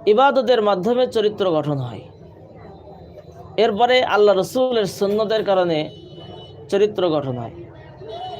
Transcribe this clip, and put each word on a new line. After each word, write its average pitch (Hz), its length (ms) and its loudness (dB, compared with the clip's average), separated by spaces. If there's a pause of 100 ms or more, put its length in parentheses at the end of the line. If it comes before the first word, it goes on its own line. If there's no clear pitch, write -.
ইবাদতের 240 560 4
মাধ্যমে 208 440 0
চরিত্র 208 440 -2
গঠন 147 280 -2
হয়, 120 220 -8 (1600)
এরপরে 233 460 2
আল্লাহ 202 340 4
রসুলের 233 480 0
সুন্নতের 202 600 -2
কারণে 175 460 0 (800)
চরিত্র 196 400 0
গঠন 135 300 -2
হয়। 117 120 -10 (880)